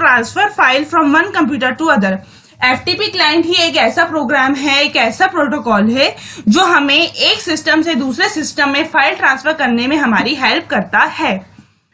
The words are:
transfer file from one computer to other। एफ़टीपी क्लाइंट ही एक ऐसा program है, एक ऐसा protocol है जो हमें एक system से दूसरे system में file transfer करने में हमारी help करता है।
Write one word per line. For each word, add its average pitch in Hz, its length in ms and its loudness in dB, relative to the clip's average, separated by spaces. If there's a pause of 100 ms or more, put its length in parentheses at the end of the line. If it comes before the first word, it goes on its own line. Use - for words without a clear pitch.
transfer 277 460 2 (120)
file 277 240 2 (100)
from 302 200 2
one 381 240 0
computer 254 420 -2
to 311 160 2
other। 190 180 0 (480)
एफ़टीपी 349 440 -2
क्लाइंट 330 380 0
ही 349 180 0
एक 311 120 0
ऐसा 254 280 2
program 285 500 0
है, 277 300 0
एक 294 120 -2
ऐसा 254 320 2
protocol 233 640 0
है 277 240 0 (340)
जो 285 120 4
हमें 320 520 2
एक 339 280 -2
system 311 400 0
से 320 140 -2
दूसरे 269 340 -2
system 294 400 -2
में 277 140 0
file 311 320 0
transfer 294 380 0
करने 247 340 0
में 294 100 2
हमारी 240 380 0
help 254 340 0
करता 202 300 0
है। 254 520 -2 (420)